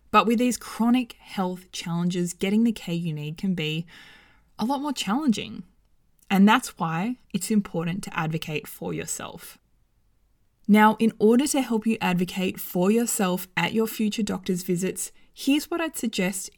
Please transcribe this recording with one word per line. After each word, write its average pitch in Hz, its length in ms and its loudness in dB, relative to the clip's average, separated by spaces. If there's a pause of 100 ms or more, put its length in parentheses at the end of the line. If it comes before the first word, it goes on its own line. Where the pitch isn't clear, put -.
(120)
But - 160 6
with 233 100 4
these 247 200 2
chronic 240 560 0
health 185 580 -8
challenges, 175 640 -2
getting 214 300 2
the 233 60 2
care 180 220 -6
you 170 180 -4
need 151 240 -8
can 190 200 -2
be 160 320 -4 (720)
a 214 60 -2
lot 269 140 -2
more 285 140 -4
challenging. 233 720 -2 (640)
And 196 180 6
that's 233 300 2
why 180 380 -4 (180)
it's - 160 -4
important 180 540 -2
to - 120 -10
advocate 156 520 -4
for 175 260 -8
yourself. - 640 -10 (1120)
Now, 214 320 8
in 226 180 2
order 240 300 6
to 277 160 0
help 233 240 -2
you 226 120 0
advocate 185 600 -2
for 180 320 0
yourself 214 560 0 (100)
at 170 160 -2
your 220 140 2
future 220 340 -2
doctor's 185 400 -2
visits, 180 500 -4 (220)
here's - 380 0
what 339 100 -4
I'd 320 160 -6
suggest 196 600 -4